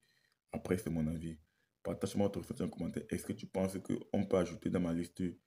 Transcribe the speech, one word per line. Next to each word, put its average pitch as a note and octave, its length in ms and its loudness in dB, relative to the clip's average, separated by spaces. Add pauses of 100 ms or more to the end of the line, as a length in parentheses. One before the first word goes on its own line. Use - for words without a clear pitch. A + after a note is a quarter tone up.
(520)
Après, - 260 2
c'est - 120 -4
mon D#2+ 160 0
avis. E2 320 -4 (440)
Partage-moi G2 460 2
ton G2 120 -4
ressenti - 220 -6
en F2+ 60 0
commentaire. - 400 -4
Est-ce - 160 -2
que - 80 -2
tu - 140 -10
penses F#2+ 320 0
qu'on - 480 0
peut F#2+ 100 6
ajouter E2+ 320 2
dans F2+ 120 2
ma E2+ 120 2
liste, F2 300 -2 (240)